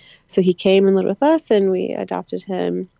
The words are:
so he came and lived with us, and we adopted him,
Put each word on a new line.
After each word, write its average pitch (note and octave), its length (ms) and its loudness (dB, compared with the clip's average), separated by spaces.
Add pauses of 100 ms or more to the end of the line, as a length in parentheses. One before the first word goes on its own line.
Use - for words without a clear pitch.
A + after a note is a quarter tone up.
(280)
so - 140 0
he F3+ 120 2
came G3 340 2
and G3 80 4
lived F#3+ 120 0
with G3 160 -2
us, D#4 260 2
and G3 220 2
we F#3 220 -4
adopted F#3 500 -8
him, F#3 460 -6 (100)